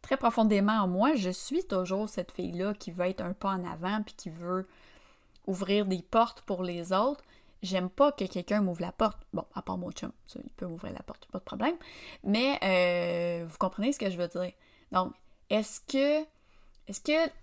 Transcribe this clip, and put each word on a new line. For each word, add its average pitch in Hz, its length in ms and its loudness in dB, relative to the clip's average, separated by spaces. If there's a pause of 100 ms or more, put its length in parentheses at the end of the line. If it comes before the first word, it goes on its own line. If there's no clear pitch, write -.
très - 160 -2
profondément 220 640 4
en 190 80 2
moi, 220 280 4
je 185 140 0
suis - 360 0
toujours 190 420 -2
cette - 240 -6
fille-là 180 400 -2
qui 202 200 -8
veut 180 140 0
être 185 140 -2
un 180 140 -4
pas 196 160 -4
en 185 140 -2
avant 180 380 -4
puis - 120 -10
qui - 160 -12
veut 175 360 -4 (800)
ouvrir 196 380 2
des 190 180 0
portes - 380 2
pour 185 220 -4
les 175 320 -2
autres. 254 280 2 (380)
J'aime 185 300 -2
pas 277 220 4
que 202 120 -4
quelqu'un 190 360 -2
m'ouvre 180 220 0
la 175 100 -6
porte. 220 260 2 (140)
Bon, 180 200 -4
à 180 100 -8
part 185 160 -6
mon 180 120 -8
chum, - 220 -10 (140)
ça, - 180 -16
il - 80 -16
peut - 140 -10
m'ouvrir 170 260 -10
la - 100 -12
porte, - 240 -16
pas 185 140 -10
de - 40 -20
problème. 226 300 -2 (480)
Mais, 240 400 2
euh, 175 840 2
vous 160 100 -16
comprenez 202 320 0
ce 285 80 0
que 196 120 0
je 180 60 -6
veux 170 120 -2
dire. 180 240 -4 (400)
Donc, 185 200 2 (380)
est-ce 208 300 2
que, 294 440 2 (640)
est-ce - 140 -8
que 311 320 2 (100)